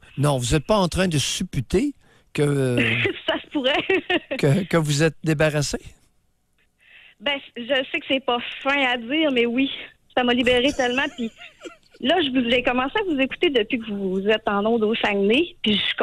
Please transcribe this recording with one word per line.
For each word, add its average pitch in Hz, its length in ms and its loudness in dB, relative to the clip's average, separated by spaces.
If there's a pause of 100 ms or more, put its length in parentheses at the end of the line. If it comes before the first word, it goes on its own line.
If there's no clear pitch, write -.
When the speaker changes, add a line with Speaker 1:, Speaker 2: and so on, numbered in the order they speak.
(180)
Speaker 1:
non, 139 220 2
vous 123 160 0
êtes 151 100 0
pas 214 120 4
en 185 100 4
train 180 200 0
de 151 120 2
supputer 196 720 -2 (400)
que, 147 80 0
euh, 135 360 2 (260)
Speaker 2:
<laughs> - 260 -4
Ça - 100 0
se - 120 -14
pourrait. 285 240 0 (300)
<laughs> 302 340 -2
Speaker 1:
que, 151 240 4
que 170 140 0
vous 151 260 2
êtes 156 100 2 (100)
débarrassé ? 151 540 0 (1400)
Speaker 2:
Ben, 277 180 -4 (180)
je 240 200 -4 (160)
sais 330 80 -4
que - 80 -10
c'est 269 180 0
pas 240 140 0 (240)
fin 277 240 2
à 247 100 0
dire, 285 340 0
mais 233 140 2
oui. 254 240 0 (480)
Ça 247 60 2
m'a 240 100 2
libérée 247 400 2
tellement. 254 320 0 (100)
Puis 226 140 -4 (720)
là, 302 240 2
je 277 80 -2
vous, 247 180 0
j'ai 247 140 2
commencé 254 340 -2
à 440 60 0 (100)
vous 262 60 -2
écouter 277 320 0
depuis 233 260 0
que 226 140 -8
vous 196 360 -2
êtes 220 200 0
en 202 180 0
onde 226 160 2
au 214 140 2
Saguenay, 214 680 0
puis 208 140 2
je - 280 -2